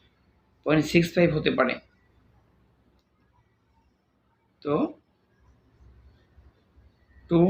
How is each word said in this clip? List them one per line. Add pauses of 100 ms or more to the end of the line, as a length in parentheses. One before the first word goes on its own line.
(640)
পয়েন্ট
সিক্স
ফাইভ (100)
হতে
পারে। (3000)
তো (2500)
টু